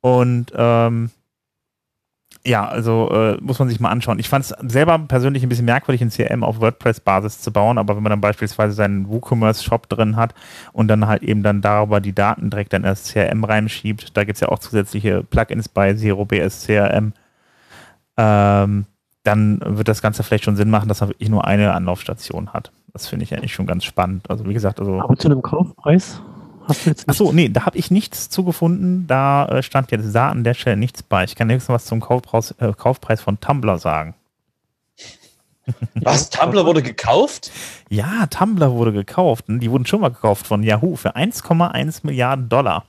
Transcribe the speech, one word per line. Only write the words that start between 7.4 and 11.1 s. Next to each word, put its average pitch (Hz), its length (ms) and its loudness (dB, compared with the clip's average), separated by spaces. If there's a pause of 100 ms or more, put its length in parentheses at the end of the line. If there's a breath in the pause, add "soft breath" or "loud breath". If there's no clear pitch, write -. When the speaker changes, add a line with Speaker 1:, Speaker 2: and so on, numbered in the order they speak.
Speaker 1:
zu 113 100 -6
bauen, 107 260 2
aber 104 200 0
wenn 107 80 -4
man 107 60 2
dann 104 100 0
beispielsweise 104 520 0
seinen 101 360 -2
WooCommerce-Shop 113 800 0
drin 110 260 0
hat 113 180 0 (400 loud breath)
und 113 140 2
dann 107 220 4
halt 107 160 0